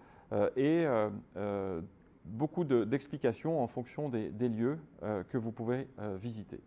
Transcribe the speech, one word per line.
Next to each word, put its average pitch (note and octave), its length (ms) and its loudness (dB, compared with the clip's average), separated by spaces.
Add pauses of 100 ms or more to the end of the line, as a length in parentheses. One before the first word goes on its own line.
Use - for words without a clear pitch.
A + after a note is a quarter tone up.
(320)
euh, G#2 220 4
et, D#3 320 4
euh, A2 220 4 (280)
euh, G2 440 -2 (440)
beaucoup C3 400 -2
de, B2 200 6
d'explications C#3 760 0
en A#2+ 40 0
fonction C#3 420 -6
des, A2 220 -2
des A2+ 180 0
lieux, A#2+ 300 0 (240)
euh, G2+ 220 0
que - 140 -2
vous A2+ 120 -2
pouvez, B2 380 -2 (100)
euh, G#2 180 -4
visiter. G#2+ 500 -8